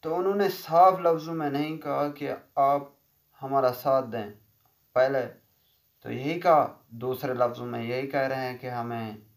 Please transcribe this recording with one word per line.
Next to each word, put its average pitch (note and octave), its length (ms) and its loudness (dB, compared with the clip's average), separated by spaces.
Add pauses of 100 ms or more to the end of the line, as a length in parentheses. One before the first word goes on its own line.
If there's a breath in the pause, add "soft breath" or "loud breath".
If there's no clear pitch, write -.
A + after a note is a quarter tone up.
तो D#3+ 120 -4
उन्होंने G3 340 2
साफ F3+ 520 6
लफ्ज़ों E3 320 0
में D3+ 180 -2
नहीं D3+ 260 -4
कहा C#3+ 320 -2
कि D3 180 -8 (300)
आप C#3+ 360 2 (480)
हमारा C3+ 300 2
साथ C3 320 0
दें, A2 260 -8 (680)
पहले C3 260 2
तो - 880 -14
यही C#3 280 -4
कहा, D#3+ 460 4 (100)
दूसरे B2+ 380 -4
लफ्ज़ों A#2+ 320 0
में A#2 160 -8
यही B2+ 260 -4
कह C3+ 200 -2
रहे C3 180 -4
हैं B2+ 140 -8
कि B2+ 80 -12
हमें A#2 540 -8 (160)